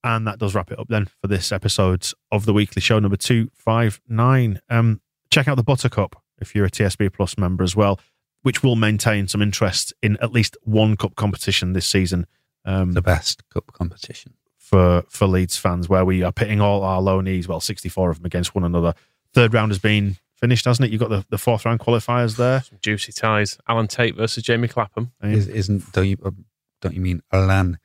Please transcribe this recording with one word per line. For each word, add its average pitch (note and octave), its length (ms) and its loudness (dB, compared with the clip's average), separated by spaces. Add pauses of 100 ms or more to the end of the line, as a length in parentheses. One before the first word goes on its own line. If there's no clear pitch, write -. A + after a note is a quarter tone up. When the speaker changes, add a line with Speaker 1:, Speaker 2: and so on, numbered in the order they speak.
Speaker 1:
And A2+ 220 0
that G#2 120 -6
does G2+ 160 -2
wrap F#2+ 160 -2
it G2+ 80 -10
up - 100 -12
then G#2+ 180 0
for - 200 -12
this G2 240 -2
episode F#2 560 0 (240)
of G#2 140 0
the G#2+ 80 2
Weekly G2+ 300 2
Show, A2 180 2
number G2 160 0
two A2+ 380 0
five A2+ 520 0
nine. A#2 540 2 (100)
Um, A#2 300 2 (320)
check C#3+ 160 2
out C#3 80 0
the B2 80 0
Buttercup - 500 0 (260)
if - 140 -12
you're G2+ 120 2
a F2+ 40 2
T - 140 0
S F#2+ 100 0
B G2+ 140 0
Plus - 280 -4
member F#2 280 0
as F2+ 100 -2
well, G2+ 240 2 (440)
which - 200 0
will B2 140 4
maintain G#2+ 500 0
some G#2 160 -2
interest G#2 500 -2 (100)
in G#2+ 160 2
at A#2 140 -4
least A#2 300 0
one G#2+ 340 2
cup - 200 -6
competition F#2+ 560 -2
this F#2 160 -2
season. F2+ 380 0 (380)
Um, F#2+ 280 -2
Speaker 2:
The F2 100 0
best F2 460 -2
cup - 240 -10
competition. - 640 -12 (240)
Speaker 1:
for, F2+ 500 4
for - 180 0
Leeds F#2 300 0
fans, F2 320 -4
where F#2 160 4
we F#2 180 2
are F2+ 100 0
pitting G#2+ 280 -2
all G2+ 240 2
our F#2+ 160 0
loanees, F#2+ 480 0
well, E2+ 120 -4
sixty-four - 500 -4
of D#2+ 80 -4
them F2 80 -10
against F2 280 -4
one G2 100 0
another. E2+ 300 0 (400)
Third A#2 200 4
round G#2+ 180 2
has F#2+ 80 -2
been G2+ 380 0 (180)
finished, A#2+ 300 0
hasn't B2 200 2
it? G#2+ 60 -2
You've A2 80 -2
got A2+ 100 0
the, G2+ 200 -2
the G#2 80 -6
fourth A#2 260 0
round A#2 160 0
qualifiers A#2 560 0
there. B2+ 260 0
Speaker 3:
Some - 180 -20
juicy G#2+ 320 -4
ties. G#2+ 540 -2
Alan A2+ 220 0
Tate A#2 260 -2
versus A2+ 300 -4
Jamie A#2 240 0
Clapham. A2+ 420 -6 (120)
Speaker 1:
Yeah. G#2 80 -4
Speaker 2:
Is, G#2 180 0
isn't, G2+ 440 -4
don't F#2+ 140 0
you, G2 180 -2
uh, G2 60 -4 (520)
don't F2+ 120 -6
you F#2 60 -6
mean F2+ 220 -4 (100)
Alain F#2+ 520 2